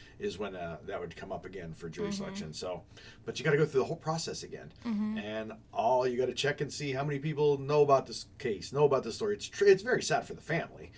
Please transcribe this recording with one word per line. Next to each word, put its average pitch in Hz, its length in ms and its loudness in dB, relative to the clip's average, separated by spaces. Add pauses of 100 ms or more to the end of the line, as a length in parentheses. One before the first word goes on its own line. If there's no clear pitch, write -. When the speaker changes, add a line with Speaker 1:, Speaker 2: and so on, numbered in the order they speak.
(180)
Speaker 1:
is 101 180 -4
when, 98 200 -8
uh, 85 300 -8
that 87 120 -8
would 85 160 -10
come 95 160 -12
up 90 140 -8
again 92 300 -10
for 85 140 -10
jury 82 200 -6
Speaker 2:
Mm-hmm. - 80 -4
Speaker 1:
selection. 95 360 -8
So, 90 300 -8 (420)
but 113 140 -8
you 127 60 -6
gotta 147 120 6
go 151 100 4
through 135 140 2
the 113 60 2
whole - 100 -4
process - 480 -4
again, - 280 -14 (120)
Speaker 2:
Mm-hmm. 214 340 -2
Speaker 1:
and 220 340 -6 (200)
all 127 340 4
you 123 100 0
gotta 127 180 0
check 143 260 0
and 135 120 -2
see 147 200 -4
how 131 120 -2
many 147 140 -2
people 147 400 2
know 147 240 4
about 139 240 6
this 113 200 -10 (120)
case, 104 340 -4
know 143 120 6
about - 200 6
this 113 120 -6
story. 104 180 0
It's - 120 -8
tr-, - 200 0
it's 190 160 10
very 233 200 2
sad - 240 2
for - 80 -10
the - 60 -14
family, - 580 -6